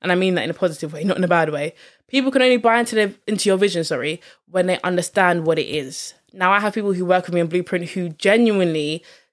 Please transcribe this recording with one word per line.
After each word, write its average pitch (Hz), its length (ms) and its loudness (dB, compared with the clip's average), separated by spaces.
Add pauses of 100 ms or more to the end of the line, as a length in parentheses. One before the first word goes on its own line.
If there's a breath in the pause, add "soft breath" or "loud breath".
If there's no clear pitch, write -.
And 185 100 -2
I 180 40 2
mean 185 180 2
that 156 100 -2
in 139 60 -4
a 170 60 -6
positive 160 380 -4
way, 156 100 -10
not 190 140 0
in 185 60 0
a 175 40 2
bad 165 240 2
way. 147 240 -6 (320 soft breath)
People 262 240 0
can 262 100 4
only 254 160 4
buy 233 220 4
into 233 160 -2
their, 208 180 0 (140)
into 214 200 -2
your 196 100 4
vision, 180 260 0
sorry, 156 360 -6 (300 loud breath)
when 180 160 0
they 185 160 -2
understand 175 640 0
what 156 140 2
it - 80 -2
is. - 480 -8 (180)
Now, 185 180 0
I 202 80 4
have 208 140 -2
people 202 200 -2
who 180 120 -4
work 180 220 2
with 175 80 -4
me 175 60 2
on 170 60 0
Blueprint 175 420 -4
who 175 200 -6
genuinely 175 960 0 (300 soft breath)